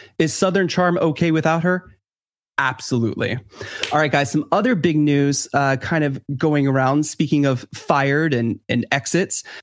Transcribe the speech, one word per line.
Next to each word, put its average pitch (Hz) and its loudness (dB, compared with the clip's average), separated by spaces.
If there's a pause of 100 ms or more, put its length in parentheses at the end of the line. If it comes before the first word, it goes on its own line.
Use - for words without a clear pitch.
(200)
Is 160 0
Southern 185 2
Charm 180 2
okay 165 0
without 160 0
her? 180 -2 (640)
Absolutely. 127 -2 (540)
All 151 2
right, 151 0
guys, 143 0
some 156 -2
other 208 2
big 156 0
news, 143 2
uh, 135 2
kind 156 -2
of 135 -4 (140)
going 147 2
around. 135 2
Speaking 147 0
of 131 0
fired 143 0
and, 113 -2
and 120 0
exits, 165 -2 (200)